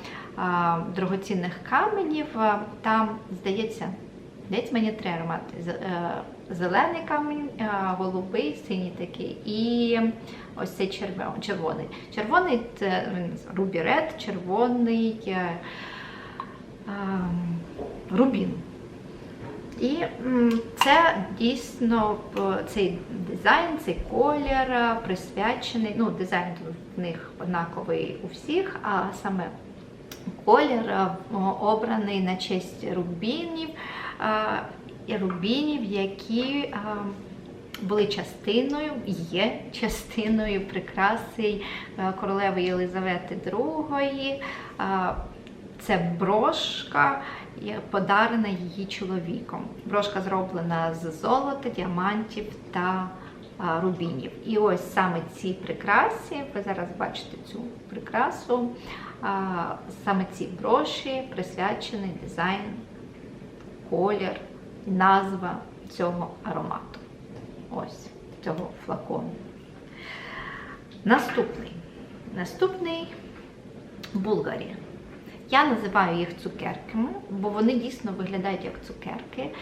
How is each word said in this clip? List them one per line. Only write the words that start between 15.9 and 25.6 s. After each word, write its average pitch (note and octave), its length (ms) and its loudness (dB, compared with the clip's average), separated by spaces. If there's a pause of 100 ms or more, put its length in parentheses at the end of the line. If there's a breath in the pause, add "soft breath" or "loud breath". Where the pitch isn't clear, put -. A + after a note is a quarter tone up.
ем, F3+ 720 0 (520)
рубін. G#3 440 6 (1300)
І, C4 160 4 (300)
м, A#3+ 340 6 (160)
це D4 480 8 (140)
дійсно, A3+ 800 4 (200)
е, G3 320 2
цей F3 300 2 (120)
дизайн, A#3 760 4
цей F#3 120 0 (140)
колір, C4+ 600 4
е, A#3 260 4 (100)
присвячений, G#3+ 880 0